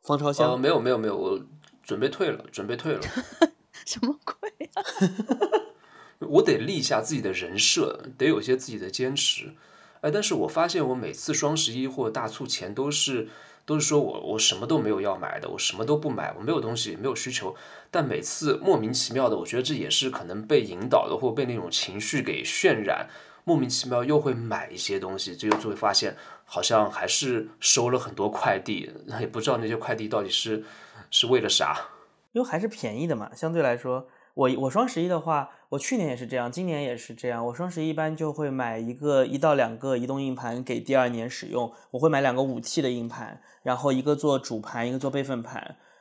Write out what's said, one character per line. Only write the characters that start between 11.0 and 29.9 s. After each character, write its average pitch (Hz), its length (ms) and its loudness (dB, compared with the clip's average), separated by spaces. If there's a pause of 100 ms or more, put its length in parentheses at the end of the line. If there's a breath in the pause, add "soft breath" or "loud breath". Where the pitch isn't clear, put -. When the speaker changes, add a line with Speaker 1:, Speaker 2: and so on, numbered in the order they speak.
Speaker 2:
次 - 220 -4
双 147 220 2
十 147 180 0
一 127 140 -2
或 131 220 -2
大 113 180 -4
促 117 200 -8
前 95 260 -6
都 131 160 -2
是， 131 400 0 (360 loud breath)
都 156 140 2
是 147 80 2
说 151 120 6
我， - 220 0
我 110 180 -2
什 98 160 2
么 101 100 -6
都 151 140 4
没 107 100 0
有 98 120 2
要 98 140 0
买 - 240 -6
的， - 100 -8
我 95 100 -8
什 - 160 -2
么 110 100 -2
都 147 100 4
不 151 140 -2
买， 80 280 -4
我 90 40 -12
没 117 100 -2
有 165 80 2
东 113 160 -2
西， 107 200 -4
没 92 80 -10
有 127 120 0
需 127 160 -6
求。 101 240 -4 (360 loud breath)
但 160 160 0
每 113 140 -2
次 - 420 0
莫 185 140 6
名 110 140 0
其 127 220 -2
妙 127 160 4
的， 107 80 2
我 87 80 -4
觉 117 120 -4
得 127 60 0
这 147 120 -2
也 87 140 -4
是 131 200 2
可 - 140 -6
能 98 220 -8
被 - 160 6
引 101 280 -6
导 127 180 4
的， 87 100 0
或 127 140 0
被 139 140 0
那 123 100 -4
种 92 140 -6
情 95 300 -4
绪 135 220 -2
给 82 220 -4
渲 127 400 2
染， - 260 -2 (340 loud breath)
莫 170 140 4
名 127 100 2
其 123 220 -2
妙 120 140 2
又 147 160 4
会 147 140 2
买 113 360 -4
一 90 80 -12
些 98 220 -2
东 95 180 -6
西， 92 180 -6
就， 107 140 -2
就 104 200 2
会 101 60 -4
发 104 160 2
现 98 240 0 (300 loud breath)
好 - 160 -2
像 107 300 6
还 - 160 -4
是 117 420 0 (100)
收 120 300 4
了 123 80 4
很 - 160 -6
多 104 160 0
快 101 300 2
递， 85 320 -6 (280)
也 117 60 -2
不 113 160 -6
知 110 80 0
道 123 80 2
那 113 100 -4
些 113 80 -2
快 113 200 -4